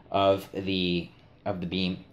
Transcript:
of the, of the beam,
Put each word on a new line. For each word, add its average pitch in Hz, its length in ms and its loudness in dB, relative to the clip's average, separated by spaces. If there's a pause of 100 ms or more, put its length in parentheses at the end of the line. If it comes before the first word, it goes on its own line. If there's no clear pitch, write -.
(120)
of 98 400 4
the, 90 560 -2 (380)
of 95 160 -4
the 90 60 -6
beam, 92 460 -2